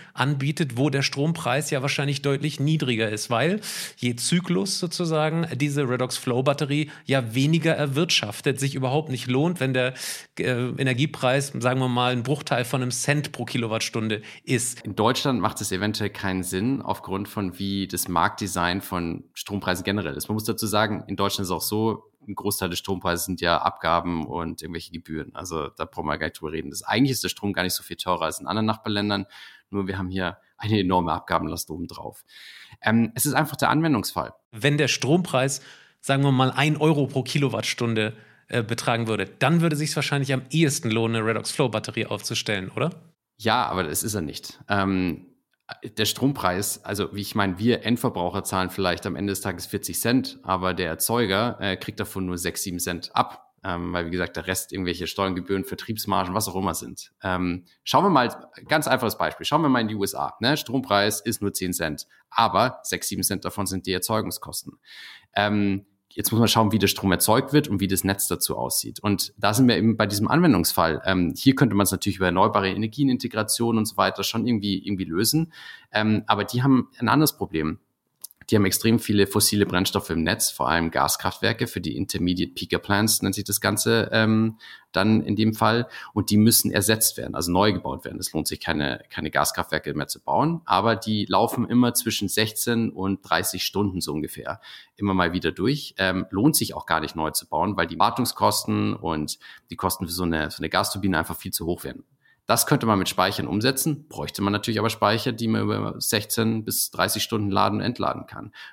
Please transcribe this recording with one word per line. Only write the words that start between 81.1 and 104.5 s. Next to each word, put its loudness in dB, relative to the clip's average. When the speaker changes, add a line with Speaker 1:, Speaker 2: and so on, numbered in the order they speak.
Speaker 2:
für -6
die -6
Intermediate -2
Peaker -4
Plants, 2
nennt 0
sich -6
das -2
Ganze, 2
ähm, 2
dann 4
in -2
dem 2
Fall. 2
Und 0
die 4
müssen 6
ersetzt 2
werden, -8
also -2
neu 6
gebaut -4
werden. -10
Es -6
lohnt -2
sich, -8
keine, -2
keine -6
Gaskraftwerke -2
mehr -4
zu -8
bauen, 0
aber 2
die -2
laufen 2
immer 4
zwischen -2
sechzehn 0
und -4
dreißig 0
Stunden 0
so -6
ungefähr -6
immer 2
mal 4
wieder 0
durch. -2
Ähm, 0
lohnt 4
sich -2
auch -10
gar 2
nicht -6
neu -2
zu -4
bauen, 0
weil 2
die -8
Wartungskosten 0
und -4
die -12
Kosten 0
für -6
so -2
eine, 0
so -12
eine -4
Gasturbine 0
einfach -2
viel -8
zu -4
hoch -2
wären. -12
Das 2
könnte 4
man 6
mit 0
Speichern 0
umsetzen, 0
bräuchte -6
man 2